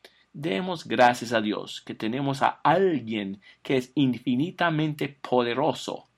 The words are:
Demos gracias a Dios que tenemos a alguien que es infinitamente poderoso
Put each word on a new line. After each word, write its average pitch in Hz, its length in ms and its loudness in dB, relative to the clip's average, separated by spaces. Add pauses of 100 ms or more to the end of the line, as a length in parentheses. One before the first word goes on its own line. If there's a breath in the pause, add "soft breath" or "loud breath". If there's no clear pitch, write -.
(320 soft breath)
Demos 180 560 -6
gracias 120 460 4
a 110 80 4
Dios - 400 -4
que - 120 -12
tenemos 135 480 -2
a 120 220 0
alguien 117 800 0 (200 soft breath)
que - 140 0
es 127 200 -2
infinitamente 151 1120 0
poderoso 123 1000 -2 (100)